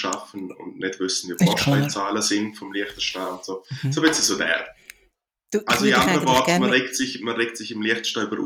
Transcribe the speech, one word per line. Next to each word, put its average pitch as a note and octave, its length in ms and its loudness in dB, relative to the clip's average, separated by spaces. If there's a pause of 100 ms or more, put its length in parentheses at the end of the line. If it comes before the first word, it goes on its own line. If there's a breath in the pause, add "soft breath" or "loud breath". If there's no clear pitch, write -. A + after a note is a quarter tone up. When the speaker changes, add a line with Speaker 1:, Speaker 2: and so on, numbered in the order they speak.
Speaker 1:
arbeiten F#2 480 -6
und - 260 -14
nicht F#2+ 220 -4
wissen, F#2 300 -4
wie E2+ 60 -6
die F#3+ 80 4
Speaker 2:
Ist - 120 4
klar. C#3 240 2
Speaker 1:
Postleitzahlen G#2 420 -2
sind G#2 340 -2
vom G2 160 -14
Liechtenstein F#2 540 -6
und F#2 180 -10
so. F#2+ 200 -8 (180)
Speaker 2:
Mhm. C3+ 100 0
Speaker 1:
So D#3 80 0
ein D#3 80 6
bisschen D#3 160 2
so G2 140 2
der. D#2+ 280 0 (840 loud breath)
Speaker 2:
Du, G#3 80 0
ich G#3 100 -4
Speaker 1:
Also - 160 4
Speaker 2:
würde - 40 4
Speaker 1:
in C3 60 6
Speaker 2:
dich - 60 6
Speaker 1:
anderen - 200 4
Speaker 2:
eigentlich C3 100 2
Speaker 1:
Worten, B2+ 160 4
Speaker 2:
gerne - 200 4
Speaker 1:
man - 40 2
Speaker 2:
mit B2+ 120 4
Speaker 1:
regt - 140 -6
sich, C3 240 -2
man A2 160 -4
regt A2+ 200 -2
sich A2 160 -10
im G#2+ 100 -4
Liechtenstein A2+ 460 0
über G#2+ 180 -4